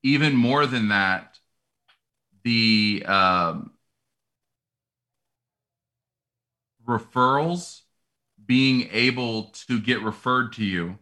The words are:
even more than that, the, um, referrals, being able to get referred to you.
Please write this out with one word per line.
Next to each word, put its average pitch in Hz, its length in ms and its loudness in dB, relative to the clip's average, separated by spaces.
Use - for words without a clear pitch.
even 143 340 2
more 131 300 2
than 120 220 -2
that, 95 500 -2
the, 110 600 2
um, 92 680 0
referrals, 135 960 0
being 127 460 2
able 120 520 -2
to 123 140 -2
get 110 220 -2
referred 117 520 -4
to 113 100 -6
you. 92 380 -4